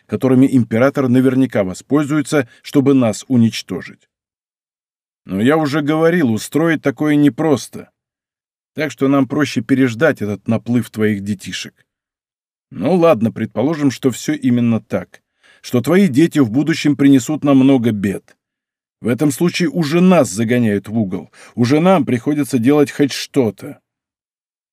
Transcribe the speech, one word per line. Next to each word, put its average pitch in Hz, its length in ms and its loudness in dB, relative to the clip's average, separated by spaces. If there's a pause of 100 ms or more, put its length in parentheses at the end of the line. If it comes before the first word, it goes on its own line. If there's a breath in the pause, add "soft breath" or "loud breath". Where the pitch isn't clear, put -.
которыми 127 400 2
император 131 640 0
наверняка 127 560 0
воспользуется, 139 840 -2 (140 soft breath)
чтобы 139 320 2
нас 117 320 0
уничтожить. - 840 -2 (1160)
Но 92 160 -6
я 135 160 2
уже 151 240 -2
говорил, 156 500 0
устроить 151 520 -2
такое 147 340 -2
непросто. 147 720 -2 (840)
Так 151 160 -6
что 135 180 -2
нам 139 180 2
проще 143 360 -4
переждать 131 600 0
этот 104 240 -6
наплыв 117 440 -2
твоих 107 320 -2
детишек. - 640 -10 (840)
Ну 131 240 -2
ладно, 151 380 2
предположим, 135 580 -4
что 131 200 -2
всё 151 240 -6
именно 120 460 0
так, - 420 -10 (380 soft breath)
что - 200 -4
твои 180 260 2
дети 151 320 2
в 123 120 2
будущем 147 460 0
принесут 139 460 2
нам 143 160 4
много 131 320 4
бед. 98 460 -4 (640)
В 101 80 -6
этом 135 240 0
случае 175 380 -2
уже 160 300 -2
нас 175 300 4
загоняют 110 560 0
в 104 100 -6
угол, 95 360 -4 (220 loud breath)
уже 123 260 2
нам 175 240 2
приходится 135 540 -2
делать 139 320 2
хоть 143 220 -2
что-то». 101 680 -4 (920)